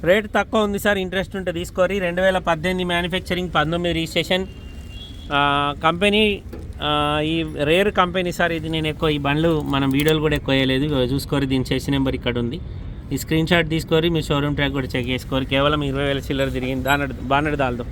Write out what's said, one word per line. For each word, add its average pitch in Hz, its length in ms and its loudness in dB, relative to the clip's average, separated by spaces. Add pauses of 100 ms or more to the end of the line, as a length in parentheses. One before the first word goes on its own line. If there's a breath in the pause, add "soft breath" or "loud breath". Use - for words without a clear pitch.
రేటు 208 280 4
తక్కువ 208 300 2
ఉంది 202 180 -2
సార్, 208 200 4
ఇంట్రెస్ట్ 185 340 -4
ఉంటే 180 120 -2 (100)
తీసుకోరి. 185 360 0 (100)
రెండు 175 200 0
వేల 190 120 4 (120)
పద్దెనిమిది 180 420 0
మ్యానుఫ్యాక్చరింగ్, 175 640 -2
పంతొమ్మిది 170 420 2
రిజిస్ట్రేషన్. 175 460 0 (920)
ఆ, 143 40 4 (460)
కంపెనీ, 202 360 4 (640)
ఆ, 147 40 0 (420)
ఈ - 20 0 (360)
రేర్ 196 200 4 (100)
కంపెనీ 175 380 2
సార్ 170 200 2
ఇది. 156 180 -6
నేను 156 160 0
ఎక్కువ 156 240 0
ఈ - 100 -2
బండ్లు 156 240 4 (240)
మనం 139 220 2
వీడియోలు 151 300 4
కూడా 147 140 2
ఎక్కువ 135 180 0
వేయలేదు. 131 320 2
ఇగో 135 120 2 (100)
చూసుకోరి, 139 400 -2
దీని 131 200 0
చేసి 131 240 -2
నెంబర్ 135 240 0
ఇక్కడ 120 240 -2
ఉంది. 135 160 -6 (540 loud breath)
ఈ 131 100 -2
స్క్రీన్ 160 260 0
షాట్ 170 240 2
తీసుకోరి, 160 420 0
మీ 156 40 0 (100)
షోరూమ్ 147 280 0
ట్రాక్ 139 200 0
కూడా 131 160 -4
చెక్ 123 200 -2
చేసుకోరి. 131 400 -2
కేవలం 147 260 2 (100)
ఇరవై 139 200 -2
వేల 139 100 0 (100)
చిల్లర 135 260 0
తిరిగింది. 131 340 -2
దానడు, 143 240 2 (160)
బానడు 147 340 2
దాల్దో 123 280 -2